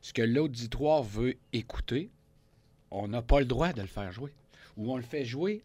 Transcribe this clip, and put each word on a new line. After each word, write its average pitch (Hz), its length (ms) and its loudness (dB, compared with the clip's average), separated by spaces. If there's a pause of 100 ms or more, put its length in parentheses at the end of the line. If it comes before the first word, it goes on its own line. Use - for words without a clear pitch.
ce - 120 -14
que 120 80 2
l'auditoire 131 840 2
veut 110 320 0 (160)
écouter, 127 580 -2 (840)
on 101 180 -4
n'a 117 120 -2
pas 143 200 8
le 131 40 2
droit 160 280 0
de 117 80 -6
le 95 60 -6
faire 98 260 -8
jouer. 139 200 -10 (440)
Ou 110 120 -4
on 131 60 -2
le 123 80 -6
fait 139 220 -4
jouer 175 400 -2